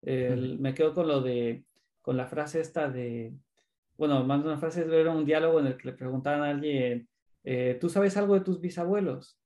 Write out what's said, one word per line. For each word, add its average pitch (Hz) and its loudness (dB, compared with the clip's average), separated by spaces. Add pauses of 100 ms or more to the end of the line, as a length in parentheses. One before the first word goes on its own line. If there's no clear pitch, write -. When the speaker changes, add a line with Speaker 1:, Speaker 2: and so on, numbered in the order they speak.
Speaker 1:
El, 127 -2
Speaker 2:
Ujú. 135 -6
Speaker 1:
me 135 -2
quedo 156 2
con 170 0
lo 143 2
de, 120 -2 (380)
con 131 -2
la 127 -2
frase 151 -4
esta 160 -2
de, 120 -6 (640)
bueno, 143 2
más 139 2
de 156 -2
una 151 -4
frase, 165 -2
era 160 4
un 160 0
diálogo 160 4
en 143 2
el 131 -2
que - -10
le 127 -10
preguntaban 131 -2
a 147 0
alguien, 131 -2 (360)
eh, 127 0
"¿Tú 175 0
sabes 196 2
algo 202 2
de 190 4
tus 185 -2
bisabuelos?". 175 -4